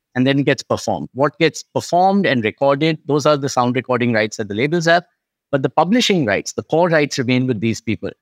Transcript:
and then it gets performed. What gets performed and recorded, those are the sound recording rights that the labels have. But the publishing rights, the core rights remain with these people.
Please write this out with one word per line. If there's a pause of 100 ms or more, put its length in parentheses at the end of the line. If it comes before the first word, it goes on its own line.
(160)
and
then
it
gets
performed.
What
gets
performed
and
recorded,
those
are
the
sound
recording
rights
that
the
labels
have. (480)
But
the
publishing
rights,
the
core
rights
remain
with
these
people. (120)